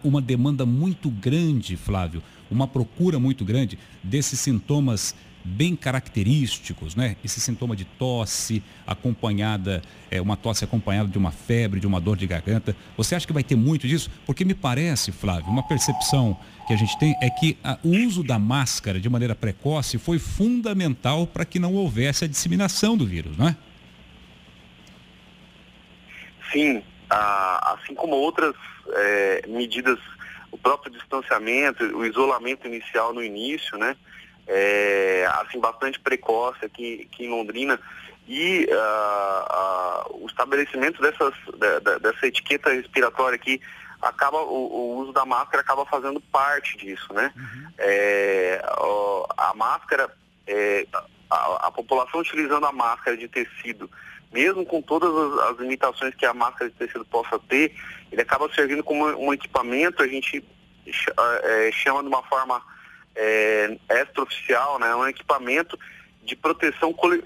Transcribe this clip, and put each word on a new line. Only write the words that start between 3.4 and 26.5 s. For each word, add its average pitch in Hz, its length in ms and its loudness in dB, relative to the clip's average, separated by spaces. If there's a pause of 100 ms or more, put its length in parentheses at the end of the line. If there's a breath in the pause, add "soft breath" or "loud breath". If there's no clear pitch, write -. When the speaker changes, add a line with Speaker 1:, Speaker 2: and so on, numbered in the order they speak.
Speaker 1:
grande 104 340 0 (240 loud breath)
desses 127 380 -2
sintomas 131 760 0 (320 loud breath)
bem 143 300 0
característicos, 123 1200 0
né? 117 260 0
Esse - 160 -6
sintoma 117 380 -2
de 95 80 -6
tosse 113 760 -2 (240 loud breath)
acompanhada, 104 960 0 (280 loud breath)
é, 95 80 -2
uma 98 200 0
tosse 110 260 -2
acompanhada 104 420 0
de 98 120 -2
uma 92 120 4
febre, 113 480 0
de 92 80 -2
uma 95 140 4
dor 101 160 2
de 95 100 -2
garganta. 98 480 0 (220 loud breath)
Você - 180 0
acha 170 120 -2
que - 60 -2
vai 143 120 2
ter - 100 2
muito 127 320 4
disso? 131 240 0 (140 loud breath)
Porque 139 180 -2
me 185 120 4
parece, 139 580 0
Flávio, 87 380 -2
uma 127 120 2
percepção 131 760 2 (280 loud breath)
que 117 60 0
a 110 40 4
gente 107 220 2
tem 156 220 4
é 127 80 4
que 156 340 0
a, - 200 -4
o 165 80 2
uso 190 320 4
da 123 160 2
máscara 107 600 0
de 92 120 -2
maneira 120 240 2
precoce 131 640 -2
foi 170 200 0
fundamental 190 1080 0
para - 180 -4
que - 140 -4
não 180 160 0
houvesse 139 500 0
a 160 40 -2
disseminação 185 680 2
do 151 80 4
vírus, 82 320 -4
não 151 120 4
é? 165 80 2 (3000 loud breath)